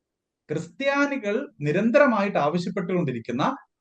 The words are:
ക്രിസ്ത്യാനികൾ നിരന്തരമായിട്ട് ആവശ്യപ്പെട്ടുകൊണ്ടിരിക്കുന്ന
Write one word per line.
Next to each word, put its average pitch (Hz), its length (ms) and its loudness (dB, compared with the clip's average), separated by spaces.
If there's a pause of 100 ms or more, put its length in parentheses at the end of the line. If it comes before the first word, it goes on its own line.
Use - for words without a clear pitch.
(500)
ക്രിസ്ത്യാനികൾ 277 960 -2 (140)
നിരന്തരമായിട്ട് 202 760 2
ആവശ്യപ്പെട്ടുകൊണ്ടിരിക്കുന്ന 170 1200 -2 (240)